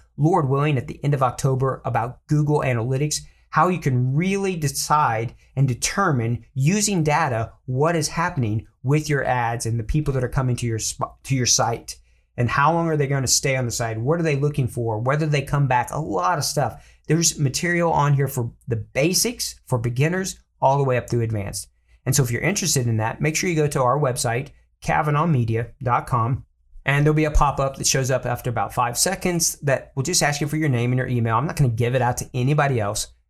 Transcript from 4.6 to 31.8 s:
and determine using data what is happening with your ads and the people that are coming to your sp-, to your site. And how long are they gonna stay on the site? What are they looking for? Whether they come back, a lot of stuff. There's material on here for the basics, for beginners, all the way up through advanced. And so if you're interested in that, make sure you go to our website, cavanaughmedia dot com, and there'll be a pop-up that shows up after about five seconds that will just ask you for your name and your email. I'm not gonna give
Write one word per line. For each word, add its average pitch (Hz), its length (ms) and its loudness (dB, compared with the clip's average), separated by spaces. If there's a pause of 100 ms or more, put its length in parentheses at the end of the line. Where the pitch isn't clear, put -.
and 135 140 4
determine 120 760 0 (100)
using 190 480 2
data 147 520 0 (120)
what 143 300 2
is 151 140 -2
happening 135 580 -2 (160)
with 147 240 2
your 139 160 0
ads 120 420 -2
and 117 140 -2
the 110 60 -6
people 147 300 0
that 131 80 0
are 123 40 0
coming 127 300 0
to - 80 -4
your 113 180 -2
sp-, - 400 -6
to - 100 -4
your 123 120 2
site. - 500 0 (400)
And 120 140 0
how 143 240 4
long 165 160 0
are 156 80 0
they 143 100 0
gonna 139 180 0
stay 135 300 0
on 131 80 -2
the 117 80 -2
site? 113 260 -4
What 139 220 0
are 170 40 -2
they 151 120 2
looking 143 320 0
for? 113 320 -4
Whether 147 280 0
they 147 160 0
come 143 260 2
back, 123 220 0
a - 60 -4
lot 180 400 -2
of 139 60 -2
stuff. - 420 -4 (220)
There's 165 320 2
material 170 540 0
on 143 200 2
here 135 140 2
for 120 240 -4 (160)
the 117 80 -2
basics, - 920 -2
for 127 120 0
beginners, 151 600 -2 (240)
all 135 160 4
the 143 60 2
way 127 140 0
up 117 120 -4
through 120 120 0
advanced. 104 480 -6 (360)
And 127 80 2
so 147 80 4
if 120 100 -2
you're 117 100 -4
interested 151 440 0
in 113 120 0
that, 110 240 -4
make 156 160 0
sure 185 120 0
you 170 60 0
go 151 120 2
to 143 140 0
our 127 160 2
website, 127 520 -2 (340)
cavanaughmedia 147 880 0 (100)
dot 123 240 0
com, 120 400 0 (400)
and 143 180 2
there'll 151 120 4
be 156 100 2
a 151 60 0
pop-up 139 460 2
that 143 100 -4
shows 135 240 0
up 123 160 -2
after 120 240 -4
about 110 240 -4
five 120 200 0
seconds 180 640 0
that 135 340 0
will 135 80 0
just 175 180 0
ask 143 180 2
you 156 80 -2
for 151 100 -4
your 156 120 0
name 123 220 2
and 127 80 2
your 131 80 -2
email. 117 280 0
I'm 127 120 2
not - 80 -6
gonna 135 140 4
give 117 260 0